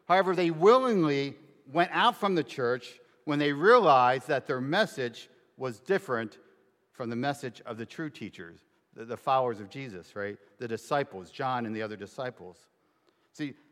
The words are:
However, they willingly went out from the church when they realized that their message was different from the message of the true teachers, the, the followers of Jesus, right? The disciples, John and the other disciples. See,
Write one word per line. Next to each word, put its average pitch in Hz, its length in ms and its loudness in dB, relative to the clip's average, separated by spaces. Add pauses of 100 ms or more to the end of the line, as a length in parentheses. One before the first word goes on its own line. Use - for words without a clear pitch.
However, 185 280 2
they 170 160 2
willingly 165 840 4 (360)
went 170 200 2
out 196 240 2
from 202 200 0
the 156 80 0
church 123 560 -4 (240)
when 147 160 -2
they 147 120 2
realized 143 760 6
that 139 180 -2
their 127 160 -4
message 139 680 -2 (280)
was 127 220 -8
different 123 580 -4 (540)
from 117 180 -10
the 117 60 -6
message 131 500 -6
of 117 120 -12
the 113 100 -10
true 156 240 -12
teachers, 85 480 -16 (360)
the, 117 100 -16
the 117 120 -8
followers 127 420 0
of 101 100 -16
Jesus, 113 460 -14
right? 101 220 -8 (220)
The 123 80 -10
disciples, 113 640 -6
John 127 340 -4
and 110 100 -8
the 110 60 -8
other 107 140 -8
disciples. 98 600 -14 (760)
See, 143 220 -10 (160)